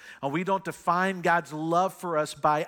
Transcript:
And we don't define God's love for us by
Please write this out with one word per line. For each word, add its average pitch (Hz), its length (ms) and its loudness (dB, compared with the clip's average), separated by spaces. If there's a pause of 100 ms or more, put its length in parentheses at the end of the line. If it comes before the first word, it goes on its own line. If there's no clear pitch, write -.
(240)
And 139 80 -2
we 170 140 -2
don't 190 180 0
define 180 560 -2
God's 170 320 2
love 165 420 0
for 170 240 -4
us 151 160 0
by 151 340 2